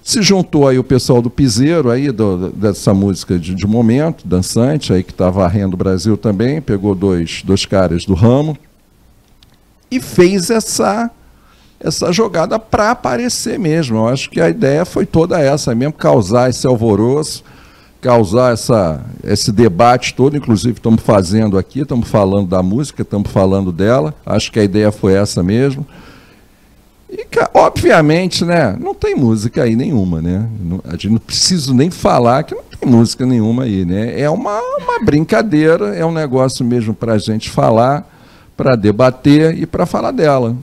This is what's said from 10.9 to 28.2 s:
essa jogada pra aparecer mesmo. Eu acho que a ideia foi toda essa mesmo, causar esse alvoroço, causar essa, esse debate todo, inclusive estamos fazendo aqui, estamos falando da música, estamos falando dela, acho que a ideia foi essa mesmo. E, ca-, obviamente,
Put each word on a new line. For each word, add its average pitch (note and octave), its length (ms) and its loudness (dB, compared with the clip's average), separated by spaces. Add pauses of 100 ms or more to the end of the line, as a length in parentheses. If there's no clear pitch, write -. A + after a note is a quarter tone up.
essa - 320 -4
jogada F#3 480 -4
pra A3 320 -2
aparecer B3 680 -4
mesmo. D#3 420 -2
Eu A2 100 0
acho C3 200 -4
que - 120 -4
a E3+ 80 2
ideia D#3+ 340 0
foi G3+ 220 -4
toda F3 340 0
essa C#3 340 0
mesmo, C3+ 200 -2
causar B2 560 2
esse B2+ 180 -4
alvoroço, A#2 720 0 (600)
causar A#2+ 520 2
essa, F#2 480 0 (220)
esse - 280 -2
debate A#2 640 2
todo, C#3+ 240 0
inclusive A#2 400 0
estamos A2+ 240 2
fazendo G#2 560 2
aqui, F#2+ 220 -4
estamos C3+ 280 -4
falando G2 400 0
da F#2 140 0
música, A2+ 400 -4
estamos G2+ 300 -4
falando F#2+ 400 0
dela, B2 420 0 (120)
acho G#2 260 -4
que A#2 80 -2
a G#2 40 4
ideia G#2 280 2
foi G2 220 0
essa G2+ 280 0
mesmo. C3 440 -2 (1200)
E, F#4+ 140 -12
ca-, - 300 -2
obviamente, F3+ 880 2